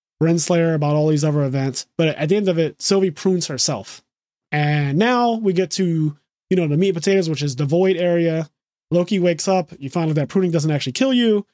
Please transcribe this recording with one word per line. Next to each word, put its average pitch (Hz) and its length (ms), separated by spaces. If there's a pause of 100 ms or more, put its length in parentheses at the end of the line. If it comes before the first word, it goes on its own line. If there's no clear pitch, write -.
(240)
Renslayer 165 500
about 147 220
all 151 120
these 151 160
other 147 200
events. 135 420 (120)
But 160 180
at 151 140
the 196 80
end 202 120
of 170 80
it, 165 240
Sylvie 196 300
prunes 180 360
herself. 123 540 (500)
And 147 460
now 240 360
we 220 200
get 175 180
to, 160 460 (320)
you 190 80
know, 170 100
the 147 100
meat 190 120
and 175 80
potatoes, 185 320
which 143 140
is 139 120
the 147 100
void 175 320
area. 165 520 (400)
Loki 175 300
wakes 170 280
up. 185 320
You 139 100
find 165 200
out 156 60
that 143 140
pruning 185 220
doesn't 156 200
actually 135 220
kill 262 200
you. 226 400